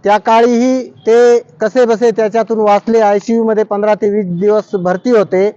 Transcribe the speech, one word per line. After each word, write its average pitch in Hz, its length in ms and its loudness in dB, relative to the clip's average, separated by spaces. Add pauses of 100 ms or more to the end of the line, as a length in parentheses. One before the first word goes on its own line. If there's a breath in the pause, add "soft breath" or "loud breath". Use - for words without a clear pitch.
त्या 202 140 2
काळीही 240 680 0
ते 240 500 2 (220)
कसेबसे 226 500 0
त्याच्यातून 220 480 -2
वाचले. 214 420 0
आयसीयूमध्ये 220 640 0
पंधरा 208 300 -2
ते 208 160 -2
वीस 185 300 -4
दिवस 208 240 0 (100)
भरती 185 360 -4
होते. 196 460 0